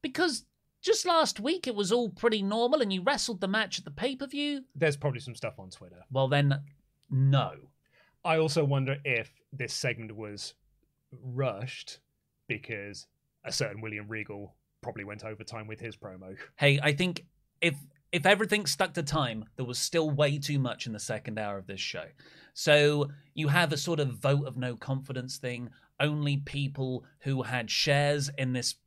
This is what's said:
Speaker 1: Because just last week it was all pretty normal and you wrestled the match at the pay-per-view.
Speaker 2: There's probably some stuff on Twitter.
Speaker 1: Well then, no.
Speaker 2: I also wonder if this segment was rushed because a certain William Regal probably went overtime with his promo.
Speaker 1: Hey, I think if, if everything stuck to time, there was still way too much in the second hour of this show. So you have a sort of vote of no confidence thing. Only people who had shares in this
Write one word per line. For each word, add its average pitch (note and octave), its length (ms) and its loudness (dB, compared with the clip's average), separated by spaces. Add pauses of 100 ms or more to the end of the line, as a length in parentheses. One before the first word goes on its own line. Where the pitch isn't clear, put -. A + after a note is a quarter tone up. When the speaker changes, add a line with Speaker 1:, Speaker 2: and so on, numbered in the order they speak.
Speaker 1:
Because D4+ 440 0 (360)
just G#4+ 240 2
last D#4+ 360 4
week E4 260 0
it A3+ 80 -2
was G3+ 160 0
all A#3+ 180 4
pretty A3 320 2
normal A#3 400 2
and G3 120 2
you F#3 80 0
wrestled F#3 400 0
the F#3+ 80 0
match G#3 300 0
at - 40 -12
the - 80 -12
pay-per-view. C#4 720 -4 (100)
Speaker 2:
There's D3 220 2
probably C3+ 240 -2
some A2+ 160 -12
stuff - 240 -8
on F#2 120 -16
Twitter. - 380 -20
Speaker 1:
Well C3+ 200 2
then, C#3+ 320 4 (480)
no. C3+ 420 6 (720)
Speaker 2:
I D#3+ 140 4
also D#3+ 260 4
wonder C#3 400 2
if B2 260 0 (220)
this B2 220 -6
segment A2+ 420 -4
was G#2 380 -12 (580)
rushed B2 880 -4 (480)
because G#2 600 -8 (360)
a - 80 -8
certain A2 300 -4
William G#2 260 -8
Regal G#2 480 -8 (260)
probably G#2+ 220 -10
went G#2 220 -12
overtime A2 420 -12
with A2 140 -12
his A2+ 160 -10
promo. F#2+ 400 -14 (180)
Speaker 1:
Hey, C#3+ 260 4
I D3+ 120 2
think F3 320 -2 (340)
if, E3 160 0 (380)
if E3 120 -2
everything G#3 400 4
stuck F#3 280 -2
to E3 100 -2
time, B2 400 -2 (140)
there C3 80 -4
was B2 140 -6
still D#3+ 300 2
way D3 280 4
too C#3+ 220 0
much A#2+ 280 -2
in A2 60 -6
the G#2 60 -8
second A2 380 -6
hour G#2 200 -4
of F#2+ 100 -12
this G2 140 -8
show. D#2+ 240 -6 (480)
So D3 560 4 (240)
you D3 160 0
have D#3+ 240 4
a D3+ 40 0
sort E3 220 -2
of C3+ 140 0
vote C#3 340 2
of A#2 80 -8
no B2 220 -4
confidence C3 600 -6
thing. B2 320 -6 (300)
Only D3 380 2
people C#3 680 -4 (200)
who C3+ 200 0
had A#2 260 -4
shares C#3+ 680 2
in B2+ 160 0
this B2 220 -2 (120)